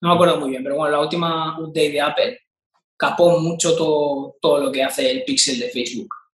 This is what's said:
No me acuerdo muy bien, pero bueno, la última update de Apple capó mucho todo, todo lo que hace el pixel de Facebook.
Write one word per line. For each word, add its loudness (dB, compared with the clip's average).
No 2
me 6
acuerdo 4
muy -4
bien, -8
pero -4
bueno, 0
la 2
última -2
update 0
de 0
Apple 0
capó 4
mucho 0
todo, 0
todo 2
lo -2
que -2
hace 0
el -4
pixel 0
de -6
Facebook. -8